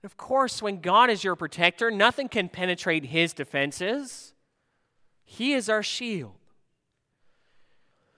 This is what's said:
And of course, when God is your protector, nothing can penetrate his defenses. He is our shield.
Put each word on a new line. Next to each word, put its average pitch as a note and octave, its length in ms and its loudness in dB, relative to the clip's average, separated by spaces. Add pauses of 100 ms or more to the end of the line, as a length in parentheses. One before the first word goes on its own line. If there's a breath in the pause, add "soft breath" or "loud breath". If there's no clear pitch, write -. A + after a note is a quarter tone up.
And G3 80 -16
of - 60 -20
course, C4 440 0
when G3+ 200 -4
God G#3 300 6
is F#3+ 120 0
your F#3 140 0
protector, F3 520 0
nothing A#3 400 2
can F#3+ 200 -2
penetrate F3 580 -2
his E3 260 2
defenses. F3+ 1000 -4 (920)
He C4 280 -4
is A3+ 160 0
our G#3+ 160 2
shield. F3+ 480 -6 (1900)